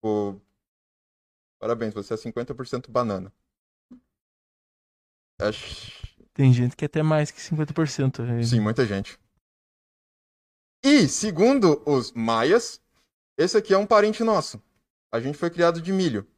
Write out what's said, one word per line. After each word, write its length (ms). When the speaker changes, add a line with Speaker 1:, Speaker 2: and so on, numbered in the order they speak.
Speaker 1:
O... 360
Parabéns, 340
você 220
é 20
cinquenta 380
por 100
cento 240
banana. 420
Acho 520
Speaker 2:
Tem 180
gente 240
que 80
é 40
até 160
mais 260
que 100
cinquenta 360
por 120
cento, 360
é. 180
Speaker 1:
Sim, 180
muita 280
gente. 320
E, 220
segundo 800
os 260
maias, 680
esse 200
aqui 160
é 40
um 100
parente 340
nosso. 400
A 120
gente 160
foi 120
criado 320
de 120
milho. 340